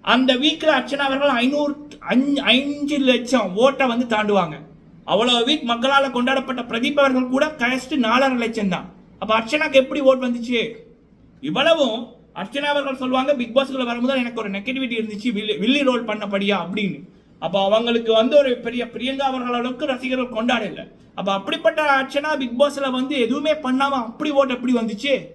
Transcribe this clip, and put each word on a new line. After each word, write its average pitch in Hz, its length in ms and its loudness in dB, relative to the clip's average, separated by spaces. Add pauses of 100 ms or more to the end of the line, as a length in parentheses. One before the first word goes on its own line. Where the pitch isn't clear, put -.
அந்த 254 340 4
வீக்ல 311 440 2
அர்ச்சனா 269 300 -2
அவர்கள் 277 200 2
ஐநூறு, 285 580 0 (120)
அஞ்சு, 269 420 0
அஞ்சு 285 580 0
லட்சம் 240 560 2
ஓட்டை 262 320 4
வந்து 240 180 0
தாண்டுவாங்க. 202 520 0 (480)
அவ்வளவு 233 400 2
வீக் 294 240 -2
மக்களால 269 420 2
கொண்டாடப்பட்ட 254 500 -2
பிரதீப் 254 380 -2
அவர்கள் 254 280 4
கூட 269 180 2
கழிச்சிட்டு 262 520 -4
நாலரை 254 400 2
லட்சம் 226 320 -2
தான். 165 240 -4 (260)
அப்ப 220 200 0
அர்ச்சனாக்கு 302 340 -2
எப்படி 269 260 4
ஓட்டு 262 280 4
வந்துச்சு? 240 340 -2 (800)
இவ்வளவும் 254 760 0 (200)
அர்ச்சனா 277 280 -6
அவர்கள் 285 320 -2
சொல்லுவாங்க, 262 380 0
"பிக் 240 240 0
பாஸ்க்குள்ள 262 280 0
வரும்போது 240 340 0
எனக்கு 233 200 -4
ஒரு 214 100 -6
நெகட்டிவிட்டி 240 480 -4
இருந்துச்சு, 214 360 -4
வில்லி, 208 240 -2
வில்லி 262 260 2
ரோல் 240 220 0
பண்ணபடியா" 202 520 -2
அப்படின்னு. 180 420 -4 (400)
அப்ப 185 240 -2
அவங்களுக்கு 226 500 2
வந்து 247 240 4
ஒரு 254 200 4
பெரிய 233 280 -6
பிரியங்கா 262 360 -6
அவர்கள் 254 320 -2
அளவுக்கு 247 320 -4
ரசிகர்கள் 247 600 -4
கொண்டாடல. 220 420 -2 (280)
அப்ப 196 160 -4
அப்படிப்பட்ட 302 680 0
அர்ச்சனா 285 360 -2
பிக் 247 220 -6
பாஸ்ல 285 320 2
வந்து 269 280 -2
எதுவுமே 285 340 0
பண்ணாம 277 440 0 (100)
அப்படி 302 220 -6
ஓட்டு 277 240 2
எப்படி 247 200 -2
வந்துச்சு? 226 400 0 (220)